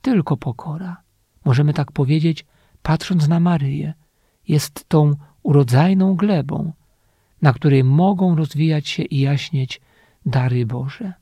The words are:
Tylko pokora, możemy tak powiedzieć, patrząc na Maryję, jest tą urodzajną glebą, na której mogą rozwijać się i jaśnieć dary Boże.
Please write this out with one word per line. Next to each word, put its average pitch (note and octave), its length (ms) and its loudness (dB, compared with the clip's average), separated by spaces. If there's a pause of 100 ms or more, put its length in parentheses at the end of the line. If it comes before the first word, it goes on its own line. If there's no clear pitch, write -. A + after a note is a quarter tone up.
Tylko F#3+ 340 0
pokora, E3 600 -10 (480)
możemy D3 280 2
tak C#3+ 200 -4
powiedzieć, D3+ 540 -2 (360)
patrząc D#3+ 460 0
na E3+ 120 2
Maryję, D3+ 540 -2 (540)
jest - 400 -4
tą D3+ 260 4 (280)
urodzajną E3 720 4
glebą, D#3+ 560 -2 (720)
na C#3 100 4
której C3+ 320 2
mogą F3 520 2
rozwijać D3+ 520 -2
się - 140 -6
i - 180 -4
jaśnieć C3+ 600 -2 (460)
dary B2 400 0
Boże. C3+ 560 -8